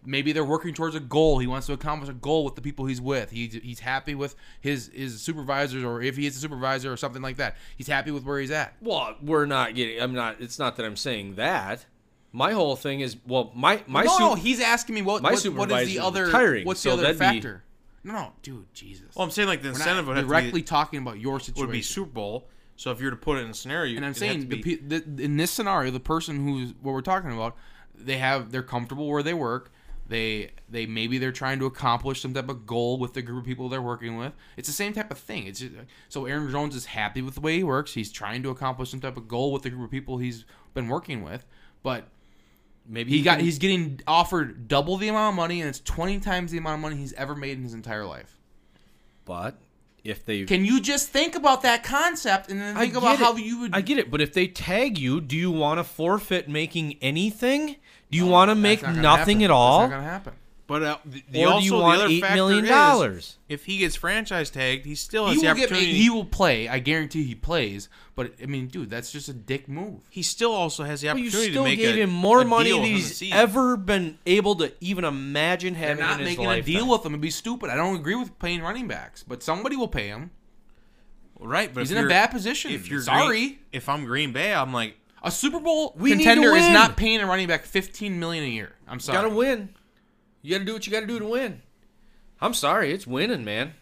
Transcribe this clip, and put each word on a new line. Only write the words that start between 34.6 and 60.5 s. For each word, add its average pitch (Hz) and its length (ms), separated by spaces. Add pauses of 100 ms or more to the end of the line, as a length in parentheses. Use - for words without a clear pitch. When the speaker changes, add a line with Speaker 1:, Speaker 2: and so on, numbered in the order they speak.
Speaker 1:
the 147 40
same 208 220
type 214 160
of - 80
thing. 110 300
It's 98 120
just, 123 140 (340)
so 135 160
Aaron 143 260
Jones 143 260
is 123 100
happy 107 340
with 131 140
the 143 80
way 160 160
he 185 60
works. 143 300
He's 107 180
trying 113 320
to 135 60
accomplish 127 400
some 131 100
type 131 180
of 110 100
goal 127 240
with 139 120
the 131 60
group 123 140
of 110 60
people 131 280
he's 120 260 (280)
been 120 160
working 135 360
with. 92 200 (380)
But 131 220 (840)
Speaker 2:
Maybe 117 200
Speaker 1:
he 147 80
Speaker 2:
he 147 40
Speaker 1:
got, 170 140
Speaker 2:
can - 80
Speaker 1:
he's 165 140
getting 170 480
offered 160 600
double 143 300
the 202 120
amount 214 240
of 185 40
money, 170 240
and 156 80
it's 135 120
twenty 190 400
times 180 320
the 165 60
amount 156 180
of 156 40
money 156 160
he's 139 180
ever 139 200
made 139 240
in 127 60
his 117 100
entire 110 320
life. 67 320 (880)
Speaker 2:
But 90 320 (460)
if 107 200
they 104 200
Speaker 1:
Can 190 200
you 247 160
just 277 300
think 320 240
about 277 280
that 233 220
concept 277 640
and 196 80
then 208 200
Speaker 2:
I - 60
Speaker 1:
think 240 100
about 247 240
Speaker 2:
get - 20
it. 240 40
Speaker 1:
how 233 120
you 226 240
would 214 140
Speaker 2:
I 196 80
get 254 160
it, 143 120
but 147 120
if 147 100
they 185 140
tag 208 500
you, 139 240
do 147 160
you 180 140
wanna 160 340
forfeit 180 640
making 156 540
anything? 233 760 (340)
Do 147 60
you 175 80
Speaker 1:
No, 180 60
Speaker 2:
wanna 185 240
Speaker 1:
that's 214 80
Speaker 2:
make 214 200
Speaker 1:
not - 100
gonna 160 100
Speaker 2:
nothing 165 380
Speaker 1:
happen. 214 40
Speaker 2:
at 185 60
all? 131 300
Speaker 1:
That's 240 100
not 139 80
gonna 143 100
happen. 190 240 (340)